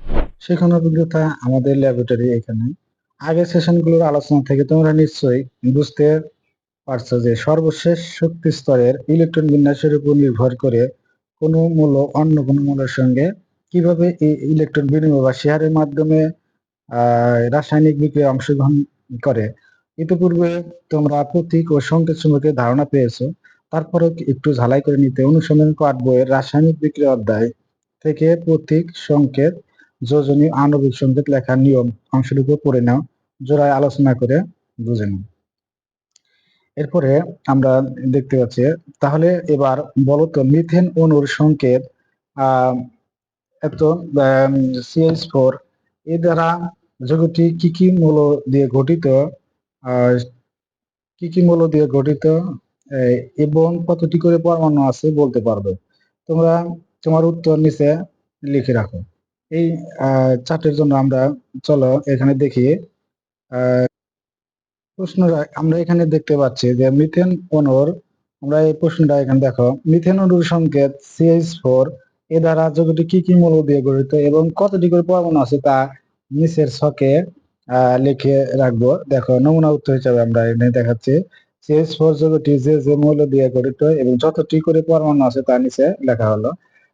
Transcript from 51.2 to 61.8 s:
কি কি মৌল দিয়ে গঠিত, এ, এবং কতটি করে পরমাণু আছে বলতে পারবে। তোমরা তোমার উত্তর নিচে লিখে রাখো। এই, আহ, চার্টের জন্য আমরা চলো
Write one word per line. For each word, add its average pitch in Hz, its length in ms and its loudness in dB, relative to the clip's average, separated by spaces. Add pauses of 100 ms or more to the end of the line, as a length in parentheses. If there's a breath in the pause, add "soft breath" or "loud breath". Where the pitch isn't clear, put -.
কি 175 80 -8
কি 175 120 0
মৌল 170 260 4
দিয়ে 151 200 2
গঠিত, 139 380 -2 (640)
এ, 123 360 -2 (100)
এবং 160 500 0
কতটি 170 320 -2
করে 170 180 2
পরমাণু 160 460 0
আছে 135 280 -2
বলতে 143 300 0
পারবে। 104 300 -4 (560)
তোমরা 165 260 2 (480)
তোমার 160 240 0
উত্তর 165 320 0
নিচে 151 380 2 (480)
লিখে 139 300 -2
রাখো। 104 260 -4 (500)
এই, 165 280 -2 (220)
আহ, 135 320 0 (120)
চার্টের 156 320 -2
জন্য 143 200 2
আমরা 135 380 0 (300)
চলো 139 440 0